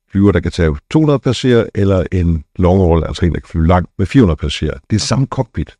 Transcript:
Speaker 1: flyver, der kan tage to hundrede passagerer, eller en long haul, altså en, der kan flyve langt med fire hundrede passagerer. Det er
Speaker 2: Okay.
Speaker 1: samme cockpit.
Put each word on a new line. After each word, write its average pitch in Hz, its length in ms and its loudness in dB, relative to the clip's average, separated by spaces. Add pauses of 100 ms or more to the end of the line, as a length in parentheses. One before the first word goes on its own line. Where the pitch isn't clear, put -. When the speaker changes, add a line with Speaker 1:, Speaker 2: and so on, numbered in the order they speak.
(120)
Speaker 1:
flyver, 98 200 2
der 87 80 2
kan - 120 -4
tage 78 240 0 (140)
to 160 100 0
hundrede 147 200 2
passagerer, 123 460 0 (100)
eller 98 360 0
en 85 320 0 (120)
long 90 240 2
haul, 82 240 2
altså - 220 -4
en, 78 80 0
der - 60 -6
kan - 100 -16
flyve 82 180 -2
langt 90 300 0
med 98 80 -2
fire 139 160 2
hundrede 85 160 2
passagerer. - 360 -6
Det - 220 -6
er 104 40 0
Speaker 2:
Okay. - 0 -
Speaker 1:
samme 131 260 -2
cockpit. - 540 -8